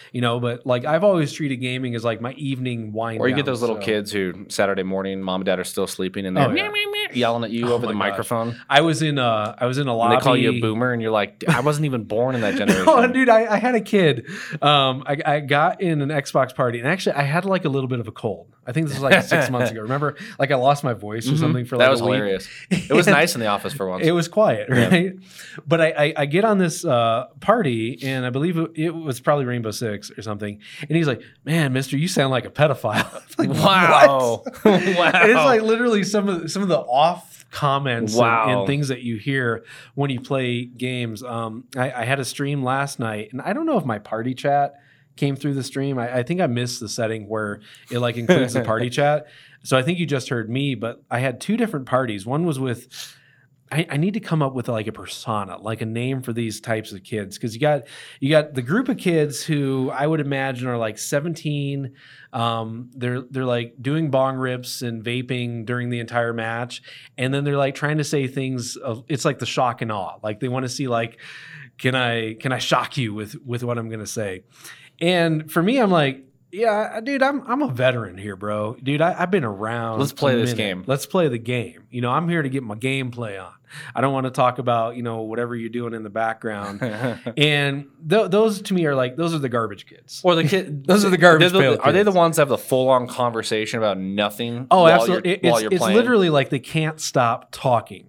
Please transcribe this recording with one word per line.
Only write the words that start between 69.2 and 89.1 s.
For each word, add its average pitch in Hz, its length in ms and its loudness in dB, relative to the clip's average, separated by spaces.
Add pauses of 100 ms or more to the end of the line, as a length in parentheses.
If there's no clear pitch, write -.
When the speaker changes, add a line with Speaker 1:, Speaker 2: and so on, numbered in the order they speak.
Speaker 1:
like 151 160 0
the 120 60 -6
shock 123 360 0
and 113 80 -4
awe. 92 320 -6
Like, 107 180 -4
they 131 80 -2
wanna 127 200 -2
see, 131 200 -6
like, 117 300 -2 (600)
"Can 127 180 0
I, 117 380 -2
can 131 180 -4
I 123 60 -2
shock 123 400 -2
you 110 160 -2
with, 107 200 -10 (100)
with 120 200 -6
what 120 140 -2
I'm 113 100 -6
gonna 110 180 -10
say?" 98 380 -6 (560)
And 165 500 0
for 165 120 0
me, 240 160 2
I'm 214 120 4
like, 143 340 2 (280)
"Yeah, 214 480 -2
dude, 262 220 -2
I'm, 277 240 0
I'm 262 160 -2
a 269 60 0
veteran 120 480 0
here, 98 200 -8
bro. 104 460 -4
Dude, 143 200 0
I, 170 180 2
I've 180 100 -2
been 185 140 2
around 110 540 -4
Speaker 2:
Let's 139 140 -2
play 135 220 2
Speaker 1:
a - 20 2
Speaker 2:
this 120 160 0
Speaker 1:
minute. 113 40 -6
Speaker 2:
game. 95 300 -4
Speaker 1:
Let's 139 200 -2
play 175 220 2
the 123 100 -4
game. 110 520 -6
You 120 100 -8
know, 123 100 -2
I'm 160 180 0
here 170 140 0
to 139 60 -4
get 131 140 -4
my 107 140 -8
gameplay 120 640 -6
on. 87 100 -18 (420)
I - 60 -4
don't 135 140 2
wanna 131 160 -2
talk 127 280 2
about, 120 380 0
you 120 60 -8
know, 113 200 -6
whatever 117 320 -4
you're 113 140 -6
doing 117 240 -6
in 113 100 -8
the 107 60 -10
background." 104 720 -4
Speaker 2:
<laughs> 117 560 -6
Speaker 1:
And 143 520 2 (200)
th-, 190 220 4
those 208 320 2
to 196 120 -4
me 170 120 2
are, 143 80 2
like, 127 220 0